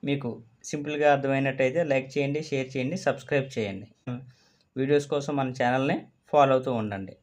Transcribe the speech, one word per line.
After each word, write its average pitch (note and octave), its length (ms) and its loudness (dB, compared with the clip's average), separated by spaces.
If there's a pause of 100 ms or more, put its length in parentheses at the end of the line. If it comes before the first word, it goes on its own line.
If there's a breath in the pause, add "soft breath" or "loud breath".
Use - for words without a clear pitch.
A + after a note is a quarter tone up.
మీకు C#3 220 -2 (400)
సింపుల్గా D3 460 0
అర్థమైనట్టయితే C3+ 680 2 (100)
లైక్ C3+ 220 0
చేయండి, C#3+ 260 0 (100)
షేర్ C3 240 -2
చేయండి, C#3 240 -2 (100)
సబ్స్క్రైబ్ C3 480 -2
చేయండి. G2+ 320 -6 (880 soft breath)
వీడియోస్ C#3+ 380 2
కోసం C#3+ 280 -2
మన C3 180 -2
ఛానల్ని C3 380 2 (340)
ఫాలో C#3 260 6
అవుతూ B2+ 240 -2
ఉండండి. G2 420 -8